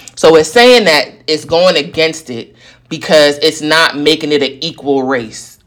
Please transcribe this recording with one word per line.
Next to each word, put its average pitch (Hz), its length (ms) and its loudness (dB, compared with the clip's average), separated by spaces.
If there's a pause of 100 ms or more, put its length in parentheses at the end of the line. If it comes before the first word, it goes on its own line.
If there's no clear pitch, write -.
(160)
So 165 180 4
it's 156 160 2
saying 240 360 4
that 151 240 0 (180)
it's 156 160 -4
going 175 320 2
against 160 540 -4
it 117 260 -14 (320)
because 147 500 0
it's 147 220 -2
not 156 360 0
making 151 360 -2
it 143 100 -4
an 131 180 -6
equal 139 440 -4
race. 123 640 -8